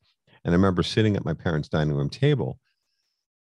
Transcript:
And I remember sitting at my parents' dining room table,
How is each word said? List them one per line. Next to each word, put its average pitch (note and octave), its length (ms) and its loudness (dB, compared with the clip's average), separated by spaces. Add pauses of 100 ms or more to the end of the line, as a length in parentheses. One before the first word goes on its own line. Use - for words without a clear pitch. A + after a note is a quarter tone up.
(440)
And E2+ 80 0
I F2 40 4
remember F2+ 260 4
sitting G#2+ 340 0
at - 80 -6
my D#2 100 -4
parents' D#2 340 -4
dining D2+ 260 0
room C#2+ 160 -4
table, C3+ 480 -2 (920)